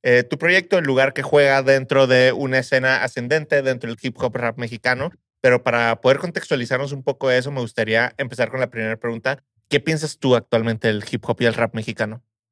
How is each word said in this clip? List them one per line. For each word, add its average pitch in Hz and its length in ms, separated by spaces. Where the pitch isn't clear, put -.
eh, 123 180
tu 139 160
proyecto, 180 400
el 160 60
lugar 135 300
que 135 100
juega 135 400
dentro 135 420
de 127 260
una 131 280
escena 131 420
ascendente 143 600
dentro 123 280
del 117 100
hip 127 200
hop 127 160
rap 120 200
mexicano. 123 540
Pero 123 240
para 117 360
poder 135 180
contextualizarnos 139 760
un 139 100
poco 135 300
eso, 127 180
me 135 100
gustaría 113 560
empezar 123 360
con 131 80
la 123 100
primera 110 280
pregunta. 117 440
¿Qué 143 120
piensas 156 400
tú 127 160
actualmente 113 500
del 104 240
hip 113 180
hop 113 120
y 120 60
el 110 80
rap 117 200
mexicano? 110 480